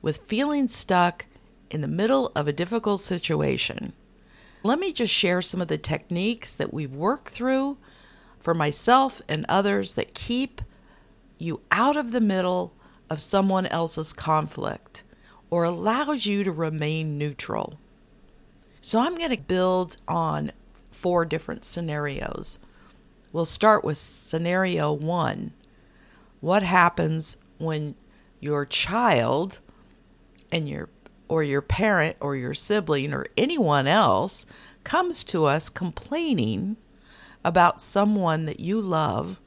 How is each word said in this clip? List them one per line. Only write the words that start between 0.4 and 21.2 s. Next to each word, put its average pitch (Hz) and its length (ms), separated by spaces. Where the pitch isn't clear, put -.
stuck 175 600
in 156 80
the 143 80
middle 233 480
of 147 120
a 147 60
difficult 196 480
situation. - 920
Let 254 160
me 370 120
just 233 220
share 180 300
some 185 180
of 170 60
the 156 100
techniques 175 800
that - 180
we've 139 220
worked 208 340
through 269 480
for 170 160
myself 247 760
and 151 180
others 196 460
that - 220
keep 254 460
you 160 320
out 254 260
of 269 140
the 240 120
middle 180 520
of 156 100
someone 190 460
else's 160 440
conflict - 920
or 170 140
allows 226 600
you 202 180
to 185 80
remain 156 680
neutral. - 640
So - 180
I'm 330 160
gonna 330 220
build 185 600
on 156 440
four 175 360